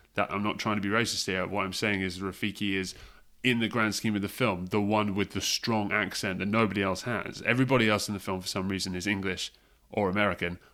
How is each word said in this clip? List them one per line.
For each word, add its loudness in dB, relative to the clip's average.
that 0
I'm -2
not -2
trying 0
to -2
be -2
racist 0
here. -2
What -2
I'm -4
saying 0
is -2
Rafiki -2
is, -4
in 2
the 2
grand 2
scheme 0
of 2
the -2
film, 0
the 2
one 2
with 0
the -4
strong 0
accent 0
that -2
nobody 4
else 0
has. -4
Everybody 4
else 2
in -4
the -6
film, -4
for -10
some -2
reason, -2
is -4
English -2
or 2
American. 0